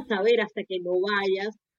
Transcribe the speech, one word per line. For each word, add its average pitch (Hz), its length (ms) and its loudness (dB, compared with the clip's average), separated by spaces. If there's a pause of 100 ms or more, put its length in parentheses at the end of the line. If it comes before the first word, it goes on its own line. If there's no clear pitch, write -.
a 254 40 -10
saber 220 340 2
hasta 208 240 -4
que 185 160 -6
no 175 200 -4
vayas, 196 580 -2 (200)